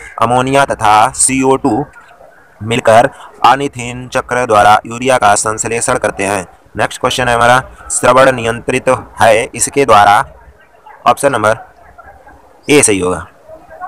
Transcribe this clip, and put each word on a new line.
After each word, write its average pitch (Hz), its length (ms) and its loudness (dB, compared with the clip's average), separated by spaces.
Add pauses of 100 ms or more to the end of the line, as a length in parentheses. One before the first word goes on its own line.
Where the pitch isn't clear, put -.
(220)
अमोनिया 127 440 0
तथा 110 480 2
सीओ 131 440 0
टू 131 280 -2 (760)
मिलकर 117 480 2 (360)
ऑर्निथिन 123 640 -2
चक्र 123 360 -4
द्वारा 107 400 4
यूरिया 123 320 -2
का 104 200 2
संश्लेषण 113 600 -4
करते 104 280 -4
हैं। 95 200 -4 (320)
Next 113 240 -6
question 123 260 -2
है 120 80 0
हमारा, 120 240 4 (320)
श्रवण 131 400 2
नियंत्रित 117 580 -4 (320)
है, 113 240 4
इसके - 400 -4
द्वारा, 104 320 4 (880)
Option 135 240 0
number 110 260 0 (1120)
A 143 140 4
सही 104 180 -2
होगा, 90 260 -4 (640)